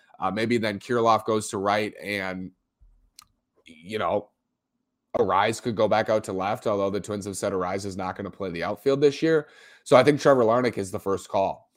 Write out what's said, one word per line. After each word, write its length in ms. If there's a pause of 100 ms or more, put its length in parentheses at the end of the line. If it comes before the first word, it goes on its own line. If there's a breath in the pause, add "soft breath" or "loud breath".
(180 soft breath)
Uh, 120
maybe 280
then 200
Kirilloff 460
goes 240
to 80
right 460
and, 480 (1120)
you 340
know, 300 (880)
Arraez 460
could 120
go 140
back 220
out 140
to 100
left, 320
although 240
the 100
Twins 240
have 140
said 160
Arraez 320
is 100
not 200
gonna 140
play 200
the 120
outfield 380
this 220
year. 260 (360 soft breath)
So 120
I 80
think 160
Trevor 240
Larnach 320
is 140
the 100
first 300
call, 460